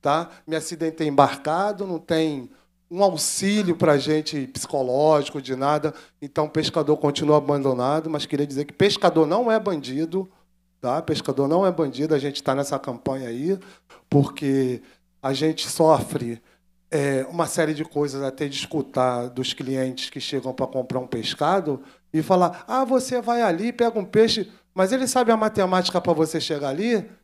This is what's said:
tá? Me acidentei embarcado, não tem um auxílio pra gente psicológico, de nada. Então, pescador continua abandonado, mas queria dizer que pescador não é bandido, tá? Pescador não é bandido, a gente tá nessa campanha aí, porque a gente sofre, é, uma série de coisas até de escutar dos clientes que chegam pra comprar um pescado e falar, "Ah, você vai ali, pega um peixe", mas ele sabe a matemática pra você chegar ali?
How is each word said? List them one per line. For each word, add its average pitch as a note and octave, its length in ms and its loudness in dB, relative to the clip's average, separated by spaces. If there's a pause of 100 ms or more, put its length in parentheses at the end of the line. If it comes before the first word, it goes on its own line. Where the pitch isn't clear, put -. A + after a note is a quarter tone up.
tá? D#3 300 0 (160)
Me D#3 80 -6
acidentei D#3+ 540 -4
embarcado, E3 760 2
não F3+ 140 -6
tem D#3 500 -2 (420)
um F3+ 120 0
auxílio F#3+ 720 2
pra D#3+ 220 4
gente D3+ 520 -2
psicológico, C#3+ 920 0
de C3 160 -6
nada. D3 380 0 (260)
Então, D3+ 260 -4
pescador D3+ 520 0
continua D3+ 400 2
abandonado, C#3 720 0
mas D3+ 160 -4
queria C#3+ 200 -2
dizer C#3+ 200 -6
que - 80 -18
pescador F3+ 520 4
não A3 240 0
é A3 80 4
bandido, E3 720 -4 (480)
tá? C3 220 -2
Pescador C#3 480 -2
não F3 160 4
é F#3 80 2
bandido, D#3 420 0
a C#3+ 40 4
gente C#3 240 -4
tá C3+ 120 0
nessa C#3 240 -2
campanha C3 520 -6
aí, D3+ 280 -2 (520)
porque C3+ 720 2 (400)
a C3 100 -2
gente D#3 340 -2
sofre, C#3 760 2 (480)
é, C#3 400 0
uma E3+ 160 -2
série D#3 260 0
de D3+ 100 -4
coisas C#3+ 400 -4
até C3+ 240 -4
de C#3 120 -6
escutar B2+ 720 -2
dos B2+ 240 -4
clientes C3 560 -4
que C3+ 100 -12
chegam C3 320 -6
pra C3 140 -4
comprar B2+ 320 -4
um B2+ 80 -6
pescado D3 760 -2 (300)
e D#3 100 0
falar, F3+ 460 2
"Ah, C4 160 0
você B3+ 380 0
vai A#3+ 180 0
ali, G#3 320 0
pega A#3 260 0
um G3 60 -4
peixe", A3 480 2 (220)
mas F#3+ 180 2
ele C4 140 0
sabe B3 260 2
a A3+ 40 6
matemática F#3+ 640 2
pra F3 140 0
você D#3+ 260 0
chegar C#3+ 300 -4
ali? G3 400 -2 (160)